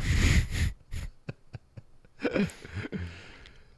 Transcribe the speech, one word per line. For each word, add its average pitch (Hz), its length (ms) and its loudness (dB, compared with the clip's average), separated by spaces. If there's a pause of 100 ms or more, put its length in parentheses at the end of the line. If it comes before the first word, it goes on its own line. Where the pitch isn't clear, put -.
(2250)
<laughs> - 260 0 (1300)